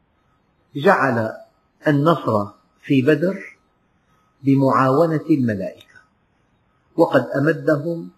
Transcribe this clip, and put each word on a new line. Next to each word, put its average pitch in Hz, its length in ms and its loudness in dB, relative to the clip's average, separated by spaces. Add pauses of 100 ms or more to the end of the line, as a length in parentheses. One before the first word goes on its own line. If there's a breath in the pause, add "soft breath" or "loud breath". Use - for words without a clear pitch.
(760)
جعل 131 560 0 (540)
النصر 143 600 0 (360)
في 135 200 0
بدر 156 360 0 (1040)
بمعاونة 135 880 2
الملائكة، 113 680 -4 (960)
وقد - 300 2 (100)
أمدهم 156 800 -2